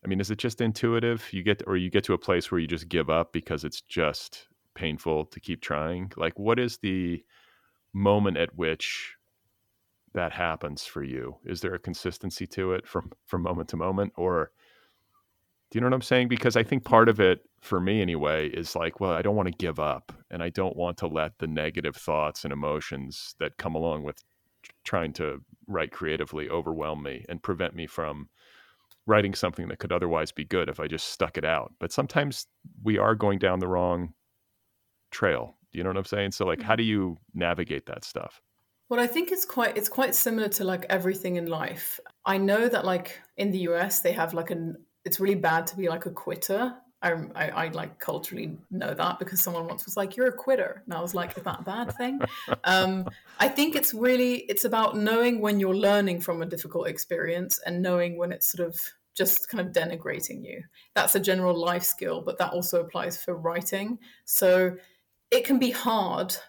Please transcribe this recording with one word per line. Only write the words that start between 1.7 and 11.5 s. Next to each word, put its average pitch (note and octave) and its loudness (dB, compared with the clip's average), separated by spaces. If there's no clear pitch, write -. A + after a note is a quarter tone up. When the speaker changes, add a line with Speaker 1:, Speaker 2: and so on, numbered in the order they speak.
Speaker 1:
you F2+ 2
get F#2+ 4
to G#2 2
a F2+ 2
place F2+ 2
where F2+ 2
you D#2+ 0
just E2 -4
give D#2+ 2
up E2 2
because D#2+ -2
it's D2+ -6
just - -4
painful D#2 -2
to - -16
keep E2 -8
trying? F2 -4
Like, E2 -4
what A2+ 2
is A#2+ -2
the F2+ -2
moment G2 4
at E2 0
which - -4
that E2+ -2
happens D#2+ -4
for - -8
you? B1+ -8
Is F2+ -8